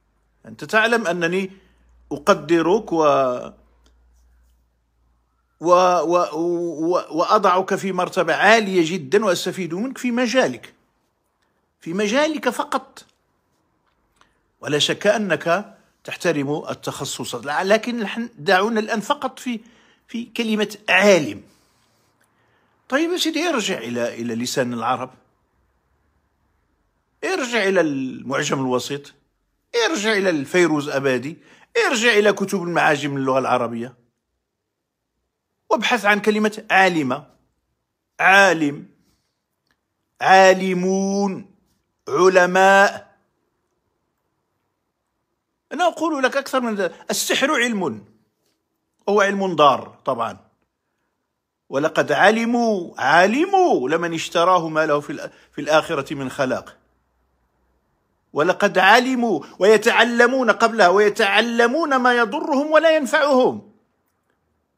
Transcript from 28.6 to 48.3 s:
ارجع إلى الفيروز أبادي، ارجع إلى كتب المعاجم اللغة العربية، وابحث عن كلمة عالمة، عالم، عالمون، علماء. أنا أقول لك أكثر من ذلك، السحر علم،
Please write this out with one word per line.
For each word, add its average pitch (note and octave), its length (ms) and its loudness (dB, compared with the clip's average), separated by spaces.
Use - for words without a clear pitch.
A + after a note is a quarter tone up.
ارجع A3 280 -2
إلى G3 160 0
الفيروز D#3 600 0
أبادي، C3+ 480 -2
ارجع A#3+ 260 2
إلى G#3 200 4
كتب G3 300 -6
المعاجم D3+ 540 0
اللغة C3+ 220 0
العربية، A#2+ 540 -2
وابحث G#3+ 360 0
عن G#3 140 2
كلمة G#3+ 520 0
عالمة، D#3+ 560 0
عالم، E3+ 640 2
عالمون، F#3+ 1300 2
علماء. F#3 1080 4
أنا E4+ 140 0
أقول D#4 360 -2
لك C4 140 0
أكثر C4+ 240 -4
من A3+ 140 -4
ذلك، F#3 340 -6
السحر C#4 420 -2
علم، G3 540 -2